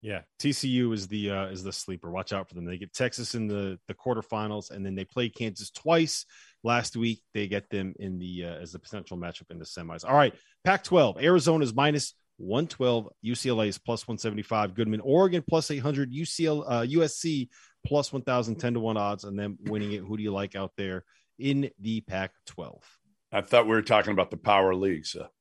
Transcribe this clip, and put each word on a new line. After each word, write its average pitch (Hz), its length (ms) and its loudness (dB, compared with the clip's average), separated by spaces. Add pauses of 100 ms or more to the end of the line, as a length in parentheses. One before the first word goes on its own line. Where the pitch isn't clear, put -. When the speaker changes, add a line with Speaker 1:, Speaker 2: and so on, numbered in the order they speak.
Speaker 1:
Yeah, 104 200 -8 (180)
T 147 140 0
C 135 160 -2
U 123 240 2
is 98 160 -4
the, 104 220 -2
uh, 98 160 -2
is 92 180 -10
the 95 80 -8
sleeper. 87 380 -10
Watch 92 220 -6
out 98 160 -6
for - 60 -20
them. 87 100 -10
They 87 140 -8
get 92 160 -14
Texas 123 400 -4
in 113 140 -4
the, 98 400 -4
the 95 60 -8
quarterfinals, 107 760 -4
and 98 160 -8
then 98 80 -6
they 95 100 -6
play 120 240 -4
Kansas 107 420 -8
twice 165 540 0 (380)
last 117 340 0
week. 113 240 -2 (140)
They 101 140 -2
get 101 200 -4
them 95 300 -4
in 95 200 -6
the, 87 260 -8
uh, 85 160 -8
as 82 120 -14
the 90 60 -14
potential 92 400 -12
matchup 85 320 -10
in 85 80 -14
the 80 60 -14
semis. 82 440 -12
All 131 60 2
right, 143 180 8 (320)
Pac-twelve. 175 560 6
Arizona's 156 540 6
minus 143 400 2 (220)
one 117 320 0
twelve. 120 400 0 (140)
U 117 120 -2
C 131 140 -4
L 117 120 2
A 110 40 4
is 101 120 0
plus - 300 -4
one 113 120 -6
seventy-five. 104 560 -2
Goodman, 107 260 0
Oregon, 175 460 4
plus 160 260 2
eight 143 80 -4
hundred. 135 320 -2
U 151 120 -4
C 160 220 -2
L, 151 240 0
uh, 117 120 2
U 143 200 4
S 156 140 0
C, 147 340 -2 (340)
plus 143 280 0
one 135 100 -4
thousand, 123 320 0
ten 120 200 -2
to 117 60 -2
one 110 160 0
odds 101 280 -2
on 101 100 -8
them 101 300 -4
winning 104 280 -4
it. 104 100 -6
Who 98 140 -6
do 107 60 -6
you 107 100 -2
like 98 220 -4
out 95 220 -6
there 92 280 -6 (360)
in 139 300 0 (100)
the 110 220 -4
Pac-twelve? - 840 -8 (480)
Speaker 2:
I 101 80 2
thought 117 260 6
we 110 60 2
were 110 100 4
talking 104 300 4
about 95 180 2
the - 60 -10
power 95 400 4
leagues. 92 340 -2
So. - 160 -10 (140)